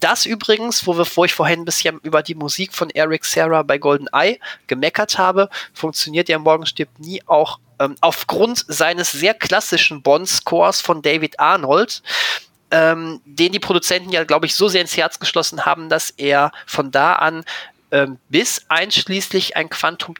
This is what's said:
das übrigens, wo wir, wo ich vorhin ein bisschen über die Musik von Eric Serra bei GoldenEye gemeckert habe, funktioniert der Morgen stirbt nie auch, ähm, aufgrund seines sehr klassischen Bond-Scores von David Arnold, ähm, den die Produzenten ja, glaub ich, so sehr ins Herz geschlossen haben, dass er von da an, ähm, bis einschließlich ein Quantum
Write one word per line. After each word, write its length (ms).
das 240
übrigens, 640
wo 100
wir, 100
wo 100
ich 80
vorhin 260
ein 60
bisschen 360
über 200
die 120
Musik 400
von 140
Eric 380
Serra 360
bei 140
GoldenEye 640
gemeckert 520
habe, 320
funktioniert 540
der 100
Morgen 260
stirbt 340
nie 280
auch, 320
ähm, 220
aufgrund 680
seines 440
sehr 220
klassischen 680
Bond-Scores 800
von 220
David 360
Arnold, 640
ähm, 560
den 260
die 80
Produzenten 500
ja, 140
glaub 220
ich, 80
so 140
sehr 120
ins 160
Herz 220
geschlossen 480
haben, 240
dass 200
er 420
von 240
da 260
an, 280
ähm, 260
bis 380
einschließlich 880
ein 120
Quantum 520